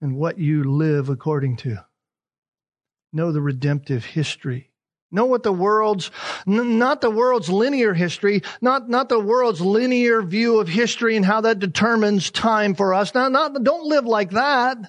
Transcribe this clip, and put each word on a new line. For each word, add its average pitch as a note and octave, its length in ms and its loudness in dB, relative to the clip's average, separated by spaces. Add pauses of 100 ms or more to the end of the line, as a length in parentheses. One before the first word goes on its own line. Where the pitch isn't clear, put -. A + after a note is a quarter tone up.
And C3+ 140 -4
what D#3+ 220 -4
you D3+ 260 0
live C#3+ 440 0
according C#3 500 -2
to. A2 240 -8 (1300)
Know E3 180 -2
the D3+ 80 -2
redemptive C#3 640 -2
history. - 640 -6 (400)
Know G3+ 140 0
what B3 180 0
the G#3+ 120 0
world's, G#3 560 0 (360)
n-, A3+ 320 2
not C4 220 0
the A#3+ 100 0
world's A3+ 380 0
linear A3+ 460 2
history, F3+ 480 0 (180)
not, B3 300 0
not B3 180 0
the A#3 120 2
world's A3 420 0
linear A#3 580 2
view A3 400 2
of F3+ 80 -2
history A3 480 0
and G3+ 80 2
how G#3+ 160 2
that A3 200 0
determines G#3 720 0
time G#3+ 440 0
for F#3+ 180 0
us. G3 220 0
Now, B3+ 140 2
not, C#4 360 0
don't D#4 220 0
live D4+ 180 2
like G#3 280 0
that. B3+ 440 2 (120)